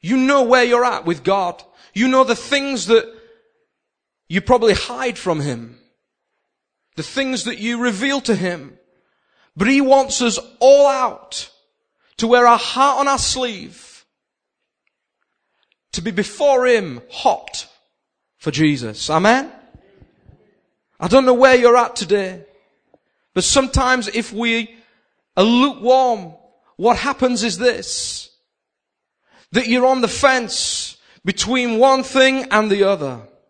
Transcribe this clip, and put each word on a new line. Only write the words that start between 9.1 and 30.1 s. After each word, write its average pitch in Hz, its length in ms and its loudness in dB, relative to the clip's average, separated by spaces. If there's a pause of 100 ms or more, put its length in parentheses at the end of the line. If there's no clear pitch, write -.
But 196 120 -2
he 269 120 2
wants 269 440 2
us 233 160 -2 (200)
all 277 280 6
out - 640 -6 (680)
to 226 80 -4
wear 240 220 6
our 233 100 6
heart 269 420 0
on 277 80 0
our 277 120 0
sleeve, - 840 -8 (1900)
to 175 100 -10
be 185 80 -6
before 254 560 0
him 190 360 0 (100)
hot - 560 -4 (680)
for - 120 -6
Jesus. 131 640 -2
Amen? 226 400 2 (1500)
I - 80 -6
don't 254 180 4
know 254 100 4
where 254 200 6
you're 240 220 6
at 240 180 0
today, 185 500 -4 (880)
but 185 80 -2
sometimes 254 640 0
if 220 240 -6
we 226 440 -4 (600)
are 185 60 4
lukewarm, 240 880 0 (440)
what 220 200 2
happens 247 460 -2
is 185 160 -4
this, - 680 -6 (1200)
that 226 160 0
you're 247 180 2
on 262 160 2
the 226 60 0
fence - 880 -2 (260)